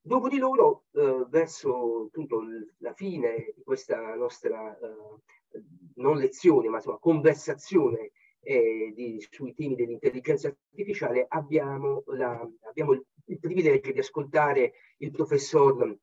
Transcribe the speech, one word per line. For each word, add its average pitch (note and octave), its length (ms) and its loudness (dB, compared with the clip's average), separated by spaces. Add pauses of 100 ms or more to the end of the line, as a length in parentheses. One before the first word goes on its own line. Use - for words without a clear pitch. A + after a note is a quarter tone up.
Dopo B3 280 0
di C#4 100 -2
loro, B3+ 540 4
eh, C3 360 2
verso B2 760 0
appunto A#2+ 340 -4
l-, A2 380 -12
la A#2 140 -8
fine C#3 640 -4
di - 80 -20
questa A2+ 520 -6
nostra, A2 640 -6
eh, A2 840 -18 (320)
non C#3 240 2
lezione, C3 500 4
ma A2+ 80 -2
insomma - 220 -6
conversazione, C#3+ 1120 2 (340)
eh, A2+ 480 2
di, A2+ 240 -10 (120)
sui B2+ 240 -12
temi C#3+ 200 -4
dell'intelligenza B2 760 -2
artificiale, C#3 800 -4
abbiamo C#3 800 -2
la, A#2+ 380 -4 (220)
abbiamo D3 240 0
il, B2+ 100 0 (240)
il - 120 -10
privilegio D#3+ 540 2
di C3+ 60 -4
ascoltare C#3 760 0 (240)
il D3+ 120 -8
professor C#3 920 2